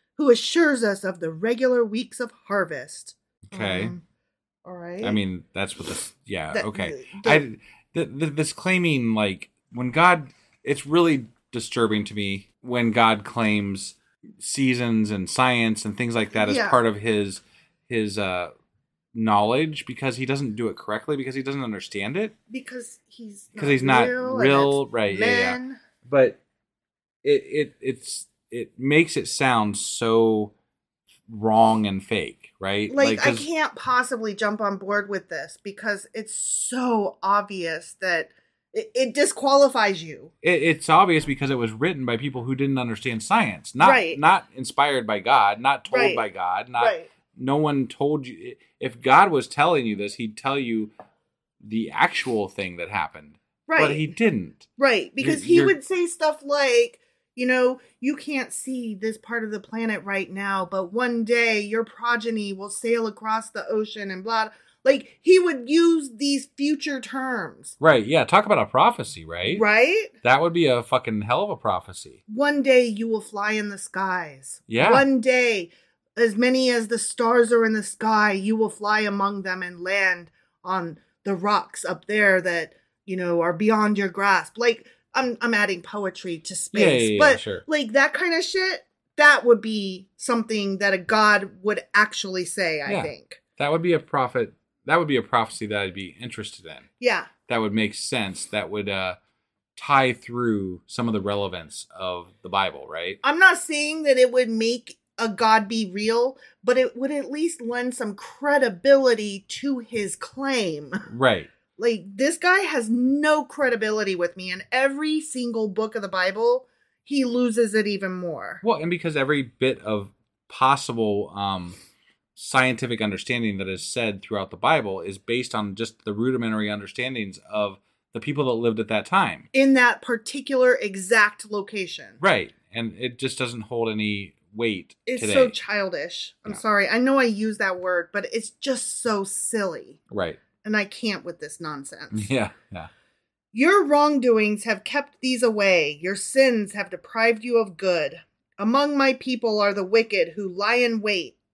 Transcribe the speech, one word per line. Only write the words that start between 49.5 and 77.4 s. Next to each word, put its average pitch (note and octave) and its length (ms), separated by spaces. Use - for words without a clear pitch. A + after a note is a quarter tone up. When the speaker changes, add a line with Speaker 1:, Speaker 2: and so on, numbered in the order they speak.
Speaker 2:
you G#2+ 80
this, G2+ 200
he'd A2 220
tell C#3 220
you A2 320
the G#2+ 280
actual A2+ 580
thing F#2 280
that E2+ 140
happened. D2+ 460
Speaker 1:
Right. D#4+ 200
Speaker 2:
But - 80
he D#3 100
didn't. C#3+ 600
Speaker 1:
Right, A#3 360
because C#4 280
Speaker 2:
You're, - 40
Speaker 1:
he E4+ 100
Speaker 2:
you're G4+ 100
Speaker 1:
would E4+ 180
say F4 220
stuff D#4 360
like, C4+ 560
you B3 100
know, B3+ 340
"You C#4+ 160
can't C4+ 360
see B3 420
this G#3+ 220
part A#3 280
of G#3+ 80
the G#3 80
planet A3 440
right G3 260
now, G3 360
but F#3+ 260
one A#3 320
day A3+ 360
your G#3+ 240
progeny A3+ 680
will G3 180
sail A#3 360
across A3 440
the - 180
ocean," G#3+ 420
and F#3 140
blah. A3 240
Like, - 380
he F#4 160
would C#4 300
use D#4+ 480
these C#4 300
future C#4+ 460
terms. A#3 760
Speaker 2:
Right, C3+ 260
yeah. C3+ 200
Talk G#3 220
about F#3+ 120
a G#2 80
prophecy, B2+ 600
right? F#2 340
Speaker 1:
Right? B3 460
Speaker 2:
That C#3+ 160
would E3 140
be E3 120
a B2 160
fucking A2+ 400
hell C3 220
of G#3 60
a D#3+ 60
prophecy. F2+ 720
Speaker 1:
"One C#4 360
day B3+ 240
you A3 200
will A3 140
fly G#3 320
in G#3 160
the G3 100
skies." F3+ 880
Speaker 2:
Yeah. E3+ 240
Speaker 1:
"One C4+ 300
day, A#3+ 500
as A3+ 180
many B3+ 360
as A#3 180
the A#3 100
stars A#3 540